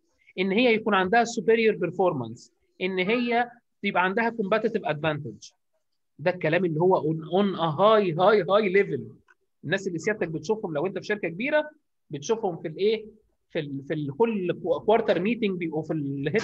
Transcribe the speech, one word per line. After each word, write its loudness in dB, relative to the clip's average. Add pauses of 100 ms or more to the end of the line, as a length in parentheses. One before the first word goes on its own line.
(400)
ان 0
هي 4
يكون 0
عندها 4
سوبيريور 2
بيرفورمانس، -2 (280)
ان -2
هي 0 (320)
يبقى 2
عندها 0
كومبتيتيف -2
ادفانتج. -4 (720)
ده 0
الكلام 0
اللي 0
هو 4
on, 0
on 0
a 0
high, 4
high, 4
high 2
level. 0 (600)
الناس -4
اللي -6
سيادتك -2
بتشوفهم -4
لو -2
انت -6
في -14
شركه -4
كبيره، -2 (400)
بتشوفهم -4
في -8
الايه؟ -2 (440)
في -6
ال-، -8
في -4
ال-، -4
كل 0
كو-، -4
كوارتر 2
ميتنج -2
بيبقوا -4
في -6
الهيد -2